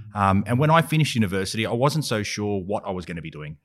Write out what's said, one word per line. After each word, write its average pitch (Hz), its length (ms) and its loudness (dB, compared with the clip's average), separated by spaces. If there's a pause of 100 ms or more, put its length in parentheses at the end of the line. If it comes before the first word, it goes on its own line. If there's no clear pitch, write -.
(140)
Um, 98 320 4
and 120 140 0
when 151 100 4
I 165 120 6
finished 156 340 2
university, 101 500 0
I 104 60 -2
wasn't 139 320 2
so 110 180 -2
sure 104 400 -2
what 101 240 -4
I 101 60 -4
was 92 140 -6
gonna 85 160 -8
be 78 80 -10
doing. 76 360 -12